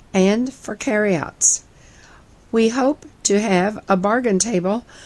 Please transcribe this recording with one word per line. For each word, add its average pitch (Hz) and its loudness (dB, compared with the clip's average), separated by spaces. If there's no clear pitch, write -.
and 214 2
for - -12
carryouts. 208 -2
We 226 4
hope 262 -2
to 202 2
have 208 0
a 196 2
bargain 208 0
table 202 -2